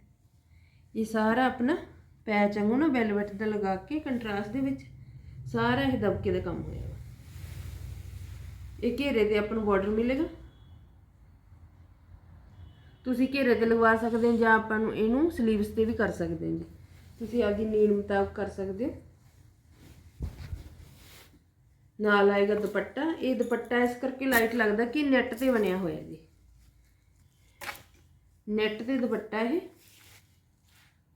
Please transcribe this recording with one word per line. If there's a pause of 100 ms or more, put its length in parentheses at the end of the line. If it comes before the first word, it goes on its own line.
(960)
ਇਹ
ਸਾਰਾ
ਆਪਣਾ (460)
ਪੈਚ
ਵਾਂਗੂ
ਨਾ
ਵੈਲਵਟ
ਦਾ
ਲਗਾ
ਕੇ
ਕੰਟਰਾਸਟ
ਦੇ
ਵਿੱਚ (680)
ਸਾਰਾ
ਇਹ
ਦਬਕੇ
ਦਾ
ਕੰਮ
ਹੋਇਆ
ਵਾ। (1900)
ਇਹ
ਘੇਰੇ
ਤੇ
ਆਪਾਂ
ਨੂੰ
ਬਾਰਡਰ
ਮਿਲੇਗਾ। (2750)
ਤੁਸੀਂ
ਘੇਰੇ
ਤੇ
ਲਗਵਾ
ਸਕਦੇ
ਹੋ
ਜਾਂ
ਆਪਾਂ
ਨੂੰ
ਇਹਨੂੰ
ਸਲੀਵਸ
ਤੇ
ਵੀ
ਕਰ
ਸਕਦੇ
ਹੋ
ਜੀ। (540)
ਤੁਸੀਂ
ਆਪਦੀ
ਨੀਡ
ਮੁਤਾਬਕ
ਕਰ
ਸਕਦੇ
ਹੋ। (3000)
ਨਾਲ
ਆਏਗਾ
ਦੁਪੱਟਾ।
ਇਹ
ਦੁਪੱਟਾ
ਇਸ
ਕਰਕੇ
ਲਾਈਟ
ਲੱਗਦਾ
ਕਿ
ਨੈੱਟ
ਤੇ
ਬਣਿਆ
ਹੋਇਆ
ਜੀ, (2250)
ਨੈੱਟ
ਤੇ
ਦੁਪੱਟਾ
ਇਹ। (1600)